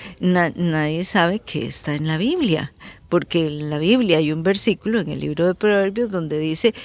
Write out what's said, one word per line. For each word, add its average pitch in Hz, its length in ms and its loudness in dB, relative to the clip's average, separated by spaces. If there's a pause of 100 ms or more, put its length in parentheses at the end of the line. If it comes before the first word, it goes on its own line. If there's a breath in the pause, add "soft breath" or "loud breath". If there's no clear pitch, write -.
(200 loud breath)
na-, 180 340 2
nadie 156 500 0
sabe 185 360 2
que - 260 -6
está 147 280 -6
en 151 120 -2
la 160 120 0
Biblia, 226 540 0 (360 loud breath)
porque 170 380 0
en 147 240 -6
la 151 80 -2
Biblia 185 400 4
hay 151 120 2
un 160 140 -2
versículo 202 560 0
en 151 80 -4
el 147 120 -6
libro 151 260 0
de 180 80 2
Proverbios 208 560 0
donde 160 280 -4
dice 160 360 0 (100)